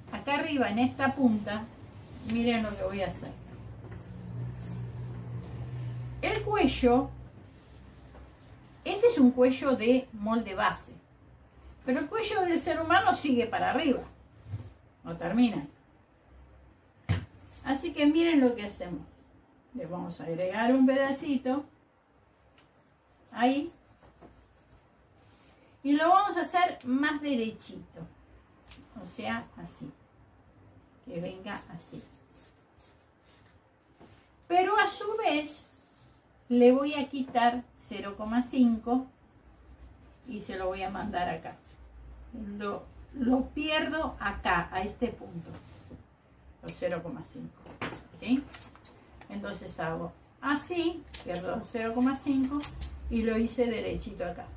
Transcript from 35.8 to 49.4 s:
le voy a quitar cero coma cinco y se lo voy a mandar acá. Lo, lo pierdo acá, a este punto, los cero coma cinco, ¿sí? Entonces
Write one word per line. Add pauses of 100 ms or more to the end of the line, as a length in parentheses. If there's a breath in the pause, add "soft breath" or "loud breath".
le
voy
a
quitar (100)
cero
coma
cinco (1200)
y
se
lo
voy
a
mandar
acá. (1040)
Lo, (300)
lo
pierdo
acá,
a
este
punto, (1120)
los
cero
coma
cinco, (580)
¿sí? (840)
Entonces